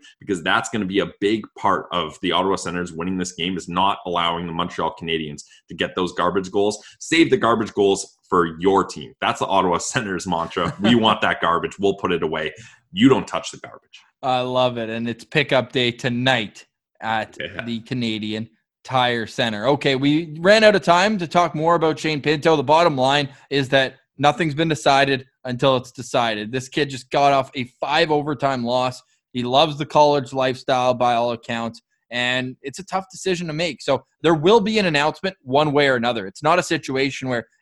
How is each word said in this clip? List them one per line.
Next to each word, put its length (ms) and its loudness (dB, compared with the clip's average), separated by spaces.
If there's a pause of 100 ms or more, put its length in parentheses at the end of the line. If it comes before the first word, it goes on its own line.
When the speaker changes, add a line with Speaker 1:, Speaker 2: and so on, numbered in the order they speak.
(200)
Speaker 1:
because 240 -6
that's 240 0
gonna 160 -4
be 160 -2
a 100 -2 (100)
big 240 0 (140)
part 320 0
of 320 -4
the 80 -2
Ottawa 240 0
Senators 380 -6
winning 260 -6
this 140 -6
game, 240 -6
is 120 -12
not 380 -2
allowing 400 -2
the 60 -8
Montreal 420 -4
Canadiens 480 -6 (260)
to 60 -16
get 220 -4
those 160 -2
garbage 400 -2
goals. 280 -2 (200)
Save 300 2
the 60 4
garbage 380 0
goals 420 2 (120)
for 320 2
your 240 4
team. 360 -14
That's 200 -2
the 60 -2
Ottawa 320 2
<laughs> 0 -
Senators 460 -4
mantra. 560 -4
"We 140 4
want 280 4
that 180 0
garbage. 400 -2
We'll 160 2
put 160 -2
it 100 -2
away. 320 -4 (380)
You 160 4
don't 180 2
touch 240 -8
the 80 -16
garbage." 420 -20 (220)
Speaker 2:
I 200 -2
love 360 0
it. 100 -6
And 200 -6
it's 160 -8
pickup 480 0
day 180 0
tonight 760 -2 (360)
at 400 -4
Speaker 1:
Yeah. 240 -10
Speaker 2:
the 160 -6
Canadian 680 -6 (340)
Tire 420 0
Center. 400 -4
Okay, 300 2
we 420 0
ran 240 4
out 140 8
of 60 -2
time 360 2
to 80 -4
talk 300 0
more 180 2
about 240 0
Shane 240 -4
Pinto. 320 2
The 80 2
bottom 340 4
line 340 2 (200)
is 200 0
that 260 2 (200)
nothing's 380 2
been 140 0
decided 580 2 (180)
until 320 2
it's 140 -4
decided. 640 -4
This 160 -6
kid 200 -2
just 220 -12
got 220 4
off 240 0
a 80 -6 (160)
five 320 0
overtime 500 -2
loss. 400 -2 (300)
He 100 -4
loves 340 2
the 100 -6
college 460 2
lifestyle 600 0
by 200 2
all 180 0
accounts, 500 -8 (300)
and 500 -2
it's 160 -12
a 60 -14
tough 260 -6
decision 380 -4
to 40 -6
make. 300 -4
So 220 0 (180)
there 120 6
will 260 6
be 180 0
an 80 2
announcement 540 0
one 320 2
way 160 4
or 80 4
another. 320 -2
It's 160 -10
not 160 4
a 20 2
situation 680 -4
where 200 -4 (140)